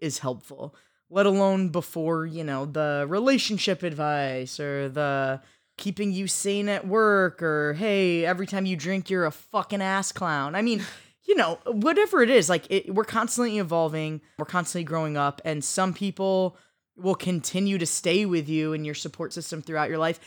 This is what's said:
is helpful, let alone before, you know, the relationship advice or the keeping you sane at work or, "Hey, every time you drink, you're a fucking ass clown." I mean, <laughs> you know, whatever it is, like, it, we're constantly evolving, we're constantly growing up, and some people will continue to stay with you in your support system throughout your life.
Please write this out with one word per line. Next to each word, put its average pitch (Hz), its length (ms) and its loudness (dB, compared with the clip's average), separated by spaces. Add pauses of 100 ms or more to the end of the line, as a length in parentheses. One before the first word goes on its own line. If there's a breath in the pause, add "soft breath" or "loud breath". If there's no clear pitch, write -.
is 147 180 -4
helpful, 135 560 -8 (340 soft breath)
let 190 160 4
alone 196 440 4
before, 165 580 -2
you 165 160 -8
know, 139 240 -4
the 147 420 0
relationship 208 760 2
advice 143 760 -2
or 139 300 -4
the 135 520 -2 (360 soft breath)
keeping 202 340 -4
you 190 160 -2
sane 202 420 -2
at 196 200 -2
work 202 540 2
or, 151 320 0
"Hey, 185 520 2
every 185 220 -2
time 190 180 -2
you 185 100 0
drink, 180 320 -2
you're 185 180 0
a 151 40 0
fucking 202 520 -4
ass 190 280 0
clown." 151 460 -2
I 208 60 0
mean, 226 200 0 (220 loud breath)
<laughs> - 200 -20
you 403 120 4
know, 170 300 2
whatever 311 560 4
it 233 80 6
is, 214 180 6
like, 175 220 0
it, 190 240 0
we're 214 100 2
constantly 226 540 0
evolving, 156 600 0 (180 soft breath)
we're 151 80 -6
constantly 175 380 -2
growing 156 320 -2
up, 143 280 0
and 151 200 -2
some 190 300 0
people 190 600 0 (400 soft breath)
will 180 180 0
continue 185 640 0
to 170 80 0
stay 180 400 2
with 165 220 0
you 156 240 0
in 156 120 -4
your 151 100 -6
support 156 380 -10
system 160 300 -10
throughout 156 280 -2
your 160 80 -2
life. 165 280 0